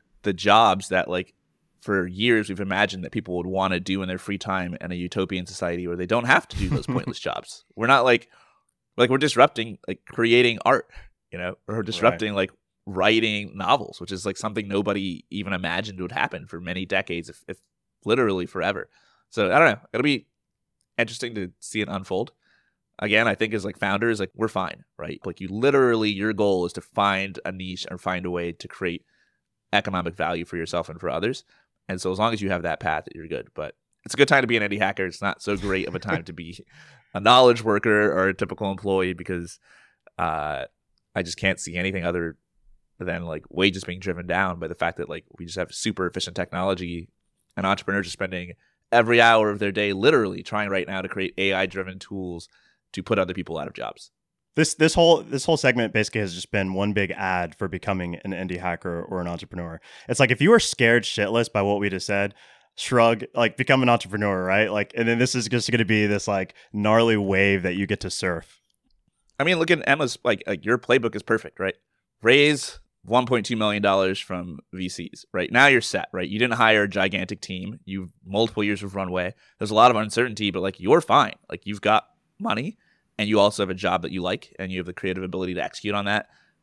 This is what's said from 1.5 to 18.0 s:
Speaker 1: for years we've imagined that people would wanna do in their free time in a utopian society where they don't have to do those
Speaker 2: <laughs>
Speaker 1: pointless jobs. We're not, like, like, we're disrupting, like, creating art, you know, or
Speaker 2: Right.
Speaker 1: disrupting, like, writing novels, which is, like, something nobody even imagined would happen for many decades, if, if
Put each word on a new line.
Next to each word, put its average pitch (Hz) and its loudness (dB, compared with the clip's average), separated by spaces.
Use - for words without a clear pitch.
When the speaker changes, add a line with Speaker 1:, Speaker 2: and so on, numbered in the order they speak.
Speaker 1:
for 98 -2
years 107 0
we've 92 -8
imagined 95 -2
that - -12
people 95 -6
would 87 -4
wanna 92 0
do 95 -4
in 92 -8
their 92 -6
free 98 -8
time 92 -6
in 87 -8
a 90 -6
utopian 90 -4
society 87 -6
where 87 -4
they 90 -4
don't 113 0
have 147 4
to - -10
do 98 -2
those 120 -2
Speaker 2:
<laughs> - -
Speaker 1:
pointless - -6
jobs. - -10
We're 110 -4
not, 131 6
like, 120 4
like, 123 4
we're 135 4
disrupting, 123 2
like, - -6
creating 117 4
art, 127 2
you 87 -10
know, 90 -8
or 104 -6
Speaker 2:
Right. 110 -4
Speaker 1:
disrupting, 104 0
like, 95 0
writing 104 0
novels, 98 -2
which 90 -12
is, 95 -6
like, 98 -4
something 107 -6
nobody 98 -2
even 98 -6
imagined 92 -4
would 85 -6
happen - -4
for 85 -14
many 90 -8
decades, 85 -4
if, - -20
if - -12